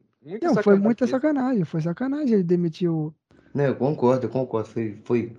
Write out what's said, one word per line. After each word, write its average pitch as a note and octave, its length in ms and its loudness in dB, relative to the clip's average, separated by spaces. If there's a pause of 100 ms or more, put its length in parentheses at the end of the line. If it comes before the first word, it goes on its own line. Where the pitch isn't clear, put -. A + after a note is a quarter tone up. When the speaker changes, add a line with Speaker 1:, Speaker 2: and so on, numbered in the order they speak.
(220)
Speaker 1:
muita G#3+ 260 -6
Speaker 2:
Não, D4+ 60 2
foi G#3+ 100 2
Speaker 1:
sacanagem G3+ 220 4
Speaker 2:
muita A#3+ 200 0
Speaker 1:
mesmo. B3+ 120 0
Speaker 2:
sacanagem, C4 480 0
foi D#3+ 160 -4
sacanagem B3+ 540 -2
ele F#3+ 80 4
demitiu E3+ 520 0 (120)
o D#3 80 -12 (380)
Speaker 3:
Não, C#3 120 2
eu B2+ 100 2
concordo, B2+ 500 2
eu A2 40 -4
concordo. B2 400 -4
Foi, G#2+ 340 -6
foi A#2+ 360 -2